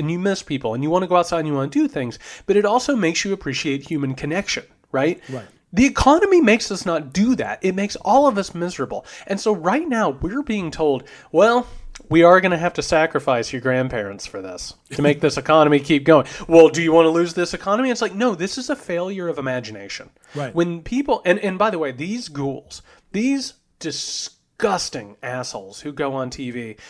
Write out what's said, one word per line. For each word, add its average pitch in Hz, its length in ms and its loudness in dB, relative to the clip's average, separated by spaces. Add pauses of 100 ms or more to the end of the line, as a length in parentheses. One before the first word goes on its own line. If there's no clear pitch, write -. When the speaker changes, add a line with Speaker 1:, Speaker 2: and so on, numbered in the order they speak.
Speaker 1:
and 151 100 -2
you 175 80 -2
miss 190 240 -2
people, 120 320 -6
and 127 80 -4
you 151 80 -2
wanna 185 160 0
go 180 80 0
outside 175 240 2
and 156 80 -2
you 147 80 -2
wanna 135 140 -2
do 294 180 0
things, 127 320 -6 (280)
but 196 100 2
it 208 80 4
also 247 320 0
makes 165 280 0
you 196 80 -2
appreciate 139 540 -6
human 139 300 -4
connection, 156 480 -6 (260)
right? 147 400 0
Speaker 2:
Right. 120 160 -12 (260)
Speaker 1:
The 233 140 4
economy 349 540 4
makes 226 320 2
us 190 120 -8
not 156 280 -4
do 214 240 2
that. 107 260 -6
It 185 140 0
makes 202 180 -4
all 262 320 4
of 233 100 2
us 196 160 -4
miserable. 170 540 -6 (220)
And 196 120 -4
so 214 140 0
right 202 340 -2
now, 220 220 0
we're 180 320 -6
being 196 300 -4
told, 143 320 0 (260)
well, 233 380 4 (400)
"We 165 140 6
are 175 180 8
gonna 180 180 0
have 170 160 -2
to 151 80 -4
sacrifice 147 680 0
your 120 100 -8
grandparents 127 640 -4
for 98 160 -12
this 92 320 -14 (160)
to - 120 -4
make 143 180 4
this 147 160 0
economy 147 440 4
keep 143 240 0
going." 151 220 6 (220)
"Well, 165 200 10
do 160 140 0
you 160 100 2
wanna 160 180 6
lose 170 240 0
this 175 200 -2
economy?" 220 360 0
It's 233 120 -2
like, 190 120 -4
no, 220 200 0
this 180 240 -6
is 254 120 -10
a 285 60 -2
failure 180 520 -6
of 147 100 -4
imagination. 110 720 -8 (240)
Speaker 2:
Right. 139 200 -8
Speaker 1:
When 170 280 -2
people, 269 420 -4
and, 185 140 2
and 190 200 -6
by 214 120 0
the 180 80 -6
way, 143 140 -4
these 185 360 -10
ghouls, 139 540 -8 (300)
these 262 420 -2 (240)
disgusting - 1400 -6
assholes 123 580 -10
who 147 120 -10
go 139 220 -4
on 131 160 -6
T 127 200 -10
V 117 260 -12 (140)